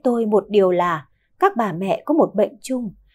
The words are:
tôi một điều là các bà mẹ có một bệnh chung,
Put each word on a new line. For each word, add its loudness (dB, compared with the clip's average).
tôi 0
một 2
điều 4
là -2
các 2
bà -2
mẹ -4
có -2
một 2
bệnh 0
chung, -8